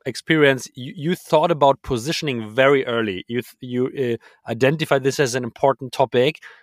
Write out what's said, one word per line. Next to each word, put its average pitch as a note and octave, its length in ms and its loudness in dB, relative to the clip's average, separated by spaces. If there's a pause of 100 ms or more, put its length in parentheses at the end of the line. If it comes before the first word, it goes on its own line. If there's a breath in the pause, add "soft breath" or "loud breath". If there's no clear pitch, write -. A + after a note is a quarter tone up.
experience, C#3 680 2
you, B2+ 200 -12
you E3+ 200 -4
thought E3 360 0
about C#3 300 2
positioning B2 680 -4
very C3 360 4
early. A2+ 420 -4
You A#2+ 140 -4
th-, - 200 -12
you, B2+ 260 -4
uh, - 640 -6
identified C3+ 520 0
this C3+ 160 -2
as B2+ 160 0
an B2+ 80 -4
important C3 480 -2
topic. C3 480 0 (240 loud breath)